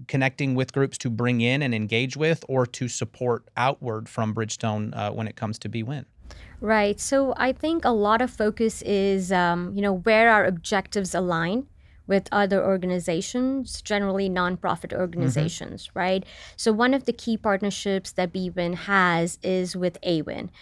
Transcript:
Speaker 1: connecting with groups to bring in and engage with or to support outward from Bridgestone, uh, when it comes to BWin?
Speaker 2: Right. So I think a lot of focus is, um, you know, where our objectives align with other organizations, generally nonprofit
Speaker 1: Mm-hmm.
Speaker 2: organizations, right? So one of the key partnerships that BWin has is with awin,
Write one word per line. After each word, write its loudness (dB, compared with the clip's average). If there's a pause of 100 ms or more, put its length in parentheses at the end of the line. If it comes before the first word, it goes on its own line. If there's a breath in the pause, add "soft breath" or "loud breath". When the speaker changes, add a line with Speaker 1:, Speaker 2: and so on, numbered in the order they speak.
Speaker 1:
connecting 0
with -2
groups 0
to -4
bring 2
in 2
and 0
engage 0
with 0
or 2
to -6
support -4
outward -2
from -2
Bridgestone, -4
uh, -4
when -6
it -12
comes -6
to -10
BWin? -6 (560 loud breath)
Speaker 2:
Right. 2
So 0
I 0
think -2
a 4
lot 4
of -2
focus 0
is, 0
um, 2
you -2
know, 2
where 4
our 6
objectives -2
align 0 (400 soft breath)
with 2
other 2
organizations, -2
generally 0
nonprofit -2
Speaker 1:
Mm-hmm. -4
Speaker 2:
organizations, -2
right? 0 (300 loud breath)
So 0
one 4
of -2
the 2
key -4
partnerships -2
that -2
BWin -2
has 2
is 0
with -2
awin, -2 (120 loud breath)